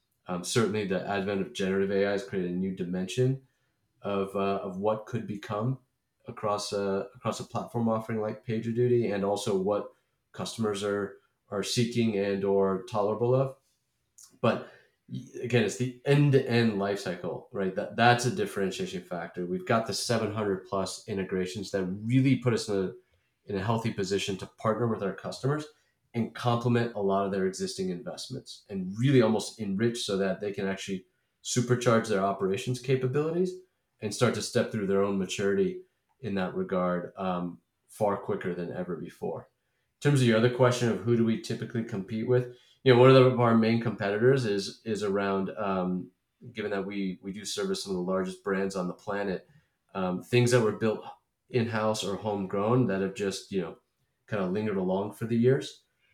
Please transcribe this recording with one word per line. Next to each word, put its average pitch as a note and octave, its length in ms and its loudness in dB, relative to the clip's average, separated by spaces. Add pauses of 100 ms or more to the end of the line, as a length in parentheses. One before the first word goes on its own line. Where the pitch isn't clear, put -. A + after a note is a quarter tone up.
(260)
Um, F2+ 160 -6
certainly G#2+ 440 0
the F#2 220 -2
advent G2 320 -2
of E2+ 140 -6
generative G2 380 0
A G2 160 2
I - 20 0
has G2 140 -2
created F2+ 260 -4
a F2 40 -4
new F#2 200 -2
dimension F#2 680 -2 (600)
of, G2 320 -2
uh, G2 280 0
of F#2+ 160 -6
what G#2+ 280 -2
could G#2 220 -6
become G#2+ 500 -4 (480)
across G#2 460 -4
a, G2 420 -2
across - 260 -4
a F#2+ 40 -8
platform A2+ 440 -4
offering A2 320 -2
like A2 240 -6
PagerDuty, A2+ 720 0
and G2 100 0
also G2+ 320 0
what G2+ 380 -2 (380)
customers G2+ 500 -4
are, G2+ 360 -2 (320)
are G2+ 120 -2
seeking A2+ 560 0
and G2 260 0
or G2 460 2
tolerable G#2+ 420 0
of. C3+ 220 2 (840)
But - 280 0 (400)
y-, B2+ 140 -10 (180)
again, B2 220 2
it's G2 140 -2
the B2 280 -4
end-to-end B2 760 4
life G2+ 180 0
cycle, - 540 -8
right? F#2+ 240 -2
That, - 180 -6
that's A#2+ 320 6
a A2+ 60 0
differentiation F#2+ 720 -2
factor. F2 440 -8
We've F2+ 200 -4
got A2+ 200 2
the G2 80 -4
seven A2 400 -2
hundred G2+ 320 -2
plus F#2+ 400 -4
integrations F#2+ 640 -4
that F#2+ 140 -2
really A#2+ 500 2
put A#2+ 200 0
us - 140 -2
in G2+ 80 0
a, F#2 160 -2 (540)
in G2+ 100 -4
a F#2+ 80 -4
healthy A2+ 280 0
position G2 460 -2
to F#2+ 80 -12 (120)
partner A2 300 0
with G2+ 160 -4
our F#2 80 -2
customers C#3 520 -4 (500)
and A2 200 -2
complement A#2 600 0
a G#2 40 -4
lot G2 240 2
of G2 60 -2
their F#2+ 160 0
existing F#2 440 -4
investments - 760 -10
and F#2+ 300 -6
really B2+ 240 6
almost G#2+ 380 0
enrich G#2+ 420 -2
so G2 140 -2
that F#2+ 240 0
they G#2 100 -4
can G2 160 -4
actually F#2+ 380 -6 (400)
supercharge A#2 640 2
their G2 160 2
operations G2 560 -2
capabilities D3 720 0 (480)
and G#2 120 -6
start - 220 2
to G#2 80 -6
step - 300 -2
through G#2+ 120 -4
their G2 200 2
own G2+ 120 0
maturity F#2+ 640 0 (440)
in G2+ 120 -6
that F#2 220 -4
regard, F2+ 600 -2
um, F2 420 -4 (300)
far G2+ 280 0
quicker F#2+ 360 -4
than E2+ 200 -6
ever F2+ 240 -6
before. E2 500 -10 (540)
In C#3+ 100 4
terms C3+ 100 6
of A#2+ 60 6
your A2 120 6
other B2 120 6
question A#2+ 380 4
of G2 100 0
who A2+ 180 2
do A2+ 80 4
we A2 160 0
typically A2+ 440 -6
compete A2 420 -6
with, B2 200 2 (360)
you C3 100 8
know, A#2+ 60 8
one C3 120 12
of C3 40 10
the, B2+ 220 8
our A#2 200 6
main A2+ 240 4
competitors A2 640 2
is, G2+ 400 -2
is G#2 200 -4
around, G2 520 0
um, F#2 520 -2 (440)
given G#2 200 -4
that G2 120 -2
we, G2 380 -4
we G2 100 -8
do G2 120 -10
service F#2+ 400 -2
some G2 80 -6
of F#2 40 -2
the F2+ 60 -2
largest F#2 400 -2
brands G2 320 -2
on F2+ 140 -2
the F2 40 -6
planet, G2+ 540 -4 (480)
um, F#3 260 -2
things A#2+ 300 4
that B2 100 6
were G#2+ 120 2
built G#2+ 320 -2 (460)
in-house A2 520 0
or G2 140 -4
homegrown G2+ 720 0
that F#2+ 140 0
have F#2 120 -4
just, G2 380 -6
you F#2+ 80 0
know, F#2+ 160 -6 (520)
kinda G2 180 -2
lingered G2+ 320 -2
along F#2+ 340 -2
for A2+ 140 -8
the A#2 100 0
years. - 460 2 (320)